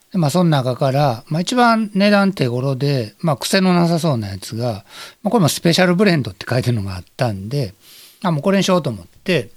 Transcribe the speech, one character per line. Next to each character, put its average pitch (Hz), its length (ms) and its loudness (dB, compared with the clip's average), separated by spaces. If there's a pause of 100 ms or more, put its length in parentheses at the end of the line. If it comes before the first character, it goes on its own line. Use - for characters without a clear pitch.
(120)
で、 196 60 -6
ま 156 100 2
あ、 - 40 -2
そ 180 120 2
の 170 60 4
中 127 260 0
か 135 160 0
ら、 131 360 0
ま 156 100 -4
あ、 180 40 0
一 208 140 -6
番 226 380 2
値 202 160 2
段 196 240 4
手 147 140 0
頃 127 280 -2
で、 131 460 -2
ま 160 120 0
あ、 - 40 -2
癖 - 240 0
の 185 120 4
な 170 140 4
さ 165 120 0
そ 147 160 0
う - 20 0
な 107 100 -6
や 98 100 -8
つ 110 200 -12
が、 117 260 -4 (400)
ま 202 60 -4
あ、 - 0 -
こ 247 80 2
れ 208 40 2
も 147 60 4
ス - 140 -4
ペ 170 100 2
シ 180 100 2
ャ 180 60 4
ル 180 80 2
ブ 202 80 2
レ 180 120 4
ン 135 80 0
ド - 80 -8
っ - 20 -10
て - 160 -16
書 123 100 0
い - 20 0
て 120 100 0
る 117 60 0
の 98 60 -4
が 95 140 -8
あ - 20 -12
っ - 40 -14 (120)
た 120 160 -2
ん 98 160 -8
で、 120 260 -6 (480)
あ、 180 100 -2
も 147 80 -2
う - 20 -4
こ 196 100 0
れ 196 60 2
に 190 80 2
し - 20 -2
よ 185 100 2
う 160 60 -2
と 147 60 -4
思 98 140 -8
っ - 20 -20 (180)
て、 143 340 -2